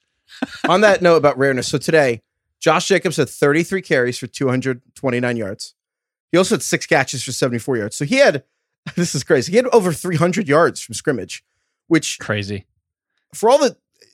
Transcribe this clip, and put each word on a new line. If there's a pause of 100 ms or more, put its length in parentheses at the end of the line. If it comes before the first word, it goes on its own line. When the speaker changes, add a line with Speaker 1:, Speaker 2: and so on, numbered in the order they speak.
(320)
Speaker 1:
<laughs>
On
that
note
about
rareness,
so
today, (400)
Josh
Jacobs
had
thirty-three
carries
for
two
hundred (140)
twenty-nine
yards. (560)
He
also
had
six
catches
for
seventy-four
yards.
So
he
had, (260)
<laughs>
this
is
crazy,
he
had
over
three
hundred
yards
from
scrimmage, (440)
which
Speaker 2:
Crazy. (680)
Speaker 1:
for
all
the, (380)